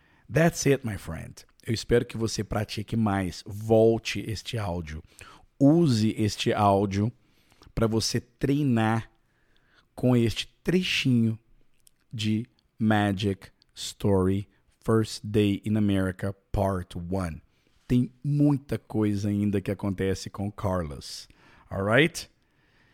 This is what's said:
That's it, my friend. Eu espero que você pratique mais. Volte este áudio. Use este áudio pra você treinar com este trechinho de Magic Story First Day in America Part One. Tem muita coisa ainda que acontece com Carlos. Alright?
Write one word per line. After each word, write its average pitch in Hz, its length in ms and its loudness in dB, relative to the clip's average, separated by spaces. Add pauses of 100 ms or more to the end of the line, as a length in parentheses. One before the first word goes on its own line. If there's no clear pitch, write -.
(320)
That's 160 340 0
it, 139 200 2
my 104 120 -6
friend. 82 480 -12 (200)
Eu 117 80 -4
espero 117 320 0
que - 120 -12
você 113 260 -4
pratique - 520 -6
mais. 98 500 -2
Volte 110 840 2
este 110 300 -8
áudio. 85 460 -8 (560)
Use 139 580 4
este 107 360 0
áudio 101 580 2 (600)
pra 110 140 0
você 110 320 -2
treinar 117 880 0 (840)
com 127 220 2
este 117 320 0 (160)
trechinho 123 760 0 (720)
de 107 340 -2 (320)
Magic 104 720 0 (240)
Story 98 760 0 (360)
First 113 400 0
Day 104 420 2
in 107 120 0
America 98 560 0 (180)
Part 98 460 -2
One. 87 440 -6 (460)
Tem 123 240 2 (120)
muita 147 540 0
coisa 104 520 -2
ainda 101 320 0
que 98 100 -4
acontece 95 580 -4
com 101 220 -8
Carlos. 90 760 -6 (420)
Alright? 107 600 0 (640)